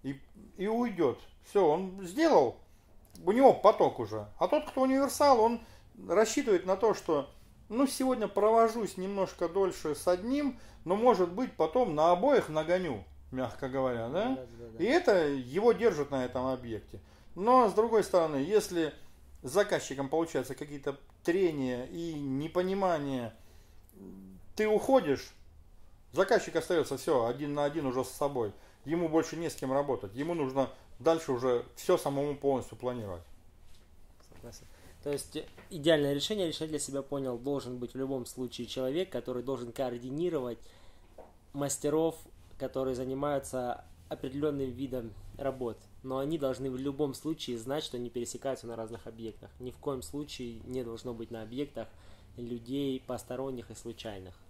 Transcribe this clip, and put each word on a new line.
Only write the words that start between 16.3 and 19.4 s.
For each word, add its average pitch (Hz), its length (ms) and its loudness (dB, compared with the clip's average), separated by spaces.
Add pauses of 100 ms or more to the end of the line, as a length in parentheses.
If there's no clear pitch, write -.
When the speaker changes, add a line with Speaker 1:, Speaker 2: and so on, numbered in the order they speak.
Speaker 1:
объекте. 120 520 -6 (360)
Но, 233 340 6
с 180 40 -2
другой 220 300 4
стороны, 160 340 2
если 165 560 2 (500)